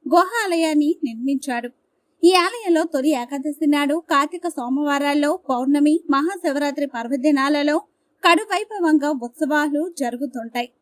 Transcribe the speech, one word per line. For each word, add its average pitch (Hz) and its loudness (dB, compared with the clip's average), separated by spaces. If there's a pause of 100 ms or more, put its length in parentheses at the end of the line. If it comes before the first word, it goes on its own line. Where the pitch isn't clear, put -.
గుహ 349 4 (140)
ఆలయాన్ని 320 0
నిర్మించాడు. 247 -4 (540)
ఈ 359 8
ఆలయంలో 359 2
తొలి 302 -2
ఏకాదశి 285 -4
నాడు, 294 0
కార్తీక 320 0
సోమవారాల్లో, 285 0
పౌర్ణమి, 285 2 (100)
మహాశివరాత్రి 294 -2
పర్వదినాలలో 285 0 (480)
కడు 349 6
వైభవంగా 359 0
ఉత్సవాలు 294 -2
జరుగుతుంటాయి. 240 -6 (140)